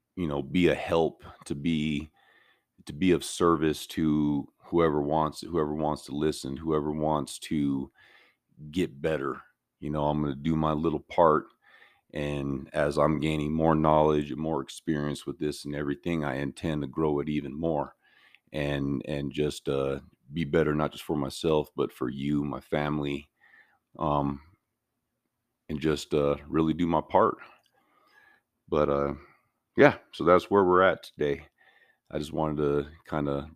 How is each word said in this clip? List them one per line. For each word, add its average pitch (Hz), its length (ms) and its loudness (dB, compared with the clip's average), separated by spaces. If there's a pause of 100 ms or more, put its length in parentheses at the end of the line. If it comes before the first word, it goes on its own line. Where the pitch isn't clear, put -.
(140)
you 90 140 -4
know, 71 120 -2
be 76 280 2
a 73 80 6
help, - 480 0 (220)
to 76 100 -6
be, 76 560 -2 (720)
to - 80 -16
be 80 180 2
of 80 140 4
service 78 640 0
to 76 580 0 (200)
whoever 80 360 2
wants, 76 380 -2
whoever 78 340 -2
wants 76 300 -4
to 67 100 -10
listen, 73 420 -2
whoever 76 360 -2
wants 76 480 -2
to 69 500 -2 (800)
get 76 320 -4
better. 69 400 -4 (380)
You 76 100 -8
know, 73 140 -2
I'm 76 180 0
gonna 71 140 -2
do 76 180 -2
my 78 160 2
little 76 300 0
part. 80 460 4 (680)
And 69 580 -4
as 73 260 0
I'm 76 200 4
gaining 76 340 0
more 80 220 4
knowledge 78 560 4
and 65 100 -8
more 78 220 -4
experience 73 640 -6
with 69 140 -10
this 73 240 -6
and 71 100 -8
everything, 73 500 -2
I 67 120 -2
intend 73 460 -4
to 69 60 -6
grow 73 300 0
it 71 100 -4
even 71 240 -4
more 76 440 -4 (560)
and, 71 540 -2
and 71 260 -6
just, 73 360 -4
uh, 69 300 -2 (340)
be 82 120 -4
better, 76 300 2
not 76 160 0
just - 140 -16
for 80 120 -4
myself, 73 600 0
but 71 160 -2
for 64 160 -6
you, 71 340 -2
my 69 160 -6
family, 73 720 -4 (680)
um, 71 420 0 (1300)
and 76 100 -4
just, 73 360 -2
uh, 71 200 4 (140)
really 80 240 2
do 82 140 0
my 82 140 2
part. 95 360 4 (1300)
But, 76 200 2
uh, 71 260 0 (640)
yeah, 139 220 6 (120)
so - 140 -8
that's 87 260 4
where 101 140 6
we're 90 180 6
at 92 220 2
today. - 420 -4 (640)
I 76 80 -6
just 76 140 -6
wanted 78 240 -2
to 73 320 0 (200)
kinda 71 480 -4